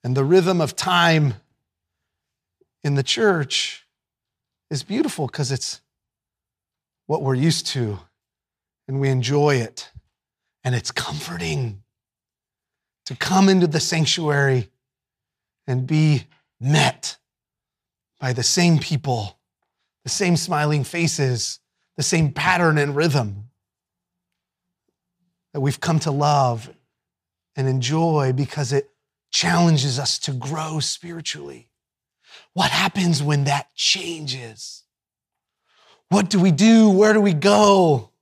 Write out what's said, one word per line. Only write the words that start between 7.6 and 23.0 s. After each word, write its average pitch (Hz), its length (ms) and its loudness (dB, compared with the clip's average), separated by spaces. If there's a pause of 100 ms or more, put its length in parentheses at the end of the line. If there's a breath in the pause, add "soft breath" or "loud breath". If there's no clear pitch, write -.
to, 107 320 -6 (880)
and 135 120 -6
we 139 100 0
enjoy 135 460 2
it. - 360 -6 (720)
And 127 120 -2
it's - 160 -6
comforting 147 920 -8 (1200)
to 135 100 -12
come 190 340 4
into 180 180 4
the 156 120 -2
sanctuary 143 920 0 (960)
and 127 180 -4
be 151 420 2 (320)
met 139 580 0 (1000)
by 127 140 -4
the 120 100 -4
same 175 360 2
people, 120 600 -6 (640)
the 131 60 -10
same 175 280 0
smiling 151 460 -2
faces, 147 760 -4 (360)
the 156 80 -6
same 156 300 0
pattern 170 440 0
and 143 180 0
rhythm 123 560 -2 (2000)